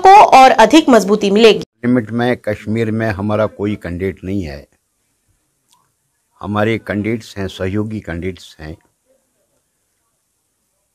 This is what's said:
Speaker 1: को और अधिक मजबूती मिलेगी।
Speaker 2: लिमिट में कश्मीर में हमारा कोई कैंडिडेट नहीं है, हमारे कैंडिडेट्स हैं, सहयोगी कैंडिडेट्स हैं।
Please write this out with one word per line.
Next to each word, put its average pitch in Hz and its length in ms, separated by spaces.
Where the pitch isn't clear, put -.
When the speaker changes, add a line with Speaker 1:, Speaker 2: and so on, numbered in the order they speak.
Speaker 1:
को 381 140
और 262 260
अधिक 294 300
मजबूती 208 420
मिलेगी। 214 320
Speaker 2:
लिमिट 120 260
में 120 280
कश्मीर 110 540
में 113 180
हमारा 104 360
कोई 101 300
कैंडिडेट 87 460
नहीं 95 200
है, 71 240
हमारे 104 360
कैंडिडेट्स 104 600
हैं, 98 100
सहयोगी 104 520
कैंडिडेट्स 87 600
हैं। 80 160